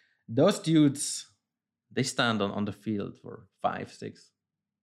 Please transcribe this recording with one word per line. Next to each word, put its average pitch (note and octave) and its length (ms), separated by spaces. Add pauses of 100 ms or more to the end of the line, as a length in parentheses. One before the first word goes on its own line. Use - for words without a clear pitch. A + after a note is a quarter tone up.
(280)
Those D3 320
dudes, D3+ 680 (680)
they B2+ 100
stand A#2 380
on, G2 120
on G#2 120
the G2+ 80
field G2 460
for - 280 (140)
five, F#2+ 320
six, - 380 (520)